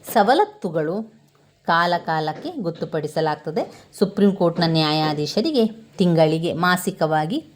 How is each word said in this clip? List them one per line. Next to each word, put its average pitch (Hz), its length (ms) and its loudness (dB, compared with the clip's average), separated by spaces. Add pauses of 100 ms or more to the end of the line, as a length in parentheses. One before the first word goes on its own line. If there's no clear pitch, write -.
(140)
ಸವಲತ್ತುಗಳು 202 800 0 (720)
ಕಾಲ 175 260 2 (160)
ಕಾಲಕ್ಕೆ 156 400 -4 (180)
ಗೊತ್ತುಪಡಿಸಲಾಗ್ತದೆ. 156 960 -4 (360)
ಸುಪ್ರೀಂ 196 320 2
ಕೋರ್ಟ್ನ 175 360 0
ನ್ಯಾಯಾಧೀಶರಿಗೆ 156 1000 0 (320)
ತಿಂಗಳಿಗೆ 165 560 2
ಮಾಸಿಕವಾಗಿ 180 880 0 (160)